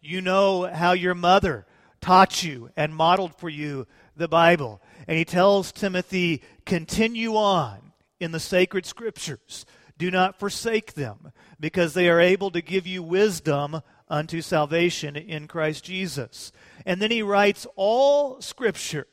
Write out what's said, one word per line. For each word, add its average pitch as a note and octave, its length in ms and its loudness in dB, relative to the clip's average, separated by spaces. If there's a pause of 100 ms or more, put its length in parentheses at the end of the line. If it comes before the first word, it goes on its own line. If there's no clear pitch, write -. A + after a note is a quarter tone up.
You E3 180 -8
know F#3 460 2
how F3 260 0
your F3+ 240 0
mother F3 500 4 (360)
taught F#3 420 6
you B2+ 320 -10
and D#3 180 -2
modeled E3+ 420 2
for F3 140 -12
you D3 380 -8 (280)
the D#3+ 120 -6
Bible." D#3+ 540 4 (260)
And E3 100 -2
he E3 80 0
tells F#3+ 460 2
Timothy, F3+ 680 -4 (240)
"Continue A3 720 -2
on D#3+ 560 0 (280)
in E3 120 -8
the D#3+ 80 -6
sacred F#3 460 0
Scriptures. - 800 -14 (320)
Do F3 120 -4
not F#3 300 0
forsake A3 540 -4
them, A#2+ 400 -10 (260)
because D#3 340 -2
they F3+ 160 4
are E3+ 100 6
able F3+ 320 2
to E3+ 100 -4
give F3+ 260 -4
you F#3 160 -8
wisdom D#3+ 760 -2 (260)
unto D#3+ 340 -4
salvation D#3 760 0
in D3+ 300 -10
Christ D#3 360 -4
Jesus." E3+ 680 -10 (320)
And F#3 160 -4
then G#3+ 100 0
he A#3 100 0
writes, G3+ 540 2
"All C4 680 2
Scripture - 720 -6